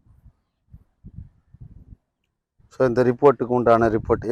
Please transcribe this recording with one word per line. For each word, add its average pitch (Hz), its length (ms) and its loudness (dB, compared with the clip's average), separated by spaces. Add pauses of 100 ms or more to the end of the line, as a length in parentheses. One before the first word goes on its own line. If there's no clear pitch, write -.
(2750)
So, 131 160 -2
இந்த 120 180 0
ரிப்போர்ட்டுக்கு 123 500 2
உண்டான 117 380 4
ரிப்போர்ட், 113 360 -4